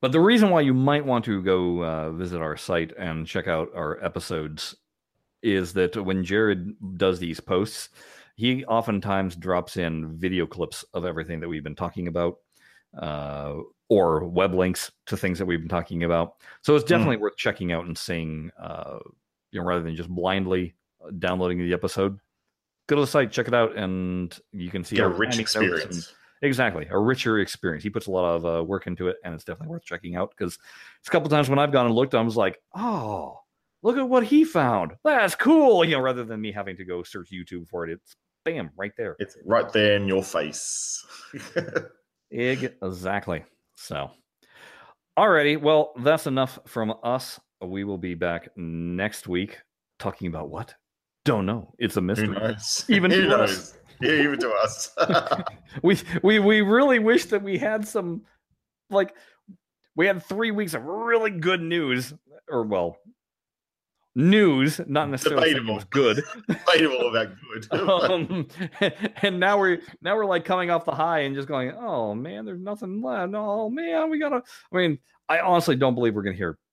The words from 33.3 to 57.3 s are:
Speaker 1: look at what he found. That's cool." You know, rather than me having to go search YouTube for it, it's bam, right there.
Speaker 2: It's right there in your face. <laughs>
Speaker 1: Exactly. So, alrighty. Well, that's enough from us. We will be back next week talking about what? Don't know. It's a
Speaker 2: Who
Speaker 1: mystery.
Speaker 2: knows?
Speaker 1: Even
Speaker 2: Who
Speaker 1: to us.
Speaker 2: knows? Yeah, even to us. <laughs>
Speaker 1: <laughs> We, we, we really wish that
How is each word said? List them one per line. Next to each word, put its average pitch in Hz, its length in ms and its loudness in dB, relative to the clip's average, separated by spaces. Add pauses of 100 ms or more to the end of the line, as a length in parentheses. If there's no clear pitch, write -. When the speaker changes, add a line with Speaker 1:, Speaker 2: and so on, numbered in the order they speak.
Speaker 1:
look 247 140 2
at 262 120 0
what 247 160 4
he 294 200 6
found. 117 600 0
That's 247 320 4
cool." 254 480 6
You 165 80 2
know, 139 100 2
rather 127 220 0
than 110 160 -8
me 107 100 -6
having 98 280 -8
to 95 60 -12
go 90 200 -6
search 90 260 -14
YouTube 90 380 -12
for 87 160 -6
it, 82 80 -8
it's - 240 -16 (280)
bam, 135 320 -6
right 101 200 -8
there. 104 240 -6
Speaker 2:
It's - 240 -10
right 113 280 2
there 104 220 6
in 101 140 0
your 95 160 2
face. - 840 -6 (260)
<laughs> - 540 -6 (440)
Speaker 1:
Exactly. 101 1120 -4 (320)
So, 69 340 -10 (1080)
alrighty. 156 420 6
Well, 151 380 4
that's 147 280 2
enough 131 400 0
from 110 360 -4
us. 127 380 -4 (200)
We 95 240 -6
will 101 140 -6
be 90 160 -6
back 85 420 -4
next 87 720 -6
week 92 320 -4 (380)
talking 98 300 -6
about 78 220 -8
what? 87 240 -12 (500)
Don't 107 220 2
know. 104 320 -4
It's 117 180 -2
a 101 40 2
Speaker 2:
Who 90 60 -2
Speaker 1:
mystery. 104 220 0
Speaker 2:
knows? 107 600 -4
Speaker 1:
Even 190 220 4
Speaker 2:
Who 190 180 6
Speaker 1:
to 135 100 4
us. 107 100 4
Speaker 2:
knows? 92 260 -6 (260)
Yeah, 143 220 4
even 143 180 0
to 127 120 -2
us. 107 460 -2
<laughs> - 440 0 (220)
Speaker 1:
<laughs> - 180 -14
We, 190 160 4 (240)
we, 214 160 6
we 208 220 6
really 240 380 6
wish 220 280 4
that 202 160 0